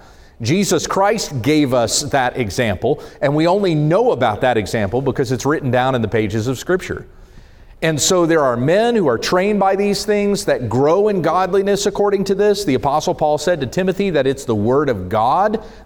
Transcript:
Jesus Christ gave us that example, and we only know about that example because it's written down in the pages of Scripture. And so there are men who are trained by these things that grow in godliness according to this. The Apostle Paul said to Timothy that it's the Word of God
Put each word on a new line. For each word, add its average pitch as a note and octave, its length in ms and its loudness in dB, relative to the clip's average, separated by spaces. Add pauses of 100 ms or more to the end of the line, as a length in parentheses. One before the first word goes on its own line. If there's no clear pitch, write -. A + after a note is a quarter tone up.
(420)
Jesus D#3+ 440 0
Christ G3 560 -2
gave C#3+ 320 2
us A#2+ 280 0
that B2+ 340 -2
example, A#2+ 640 -2 (180)
and C#3+ 140 0
we D#3 140 2
only F#3 260 2
know E3+ 380 2
about A2+ 300 0
that B2 140 2
example G#2+ 440 -2
because C3 320 -2
it's B2+ 140 -4
written C#3 260 0
down B2+ 240 2
in A#2 60 -2
the G#2+ 60 -2
pages A2 380 -2
of B2+ 100 -2
Scripture. - 500 -4 (760)
And D#3+ 180 0
so F3+ 240 2
there D#3+ 160 2
are B2+ 160 2
men G3+ 400 2
who F3 120 2
are A2+ 100 2
trained G3 420 0
by F#3+ 160 2
these G3+ 300 -2
things G3+ 400 0
that B2 240 -2
grow D#3 380 2
in G3 120 0
godliness F#3+ 640 0
according G3 400 0
to G3+ 100 0
this. G3+ 300 2
The C3+ 120 2
Apostle C#3+ 380 0
Paul D3+ 220 0
said E3+ 240 0
to C3+ 60 -4
Timothy F#3 420 -2
that D3 180 0
it's C3+ 200 -2
the A#2 80 0
Word B2+ 340 2
of F#2 220 -4
God E3 520 0 (240)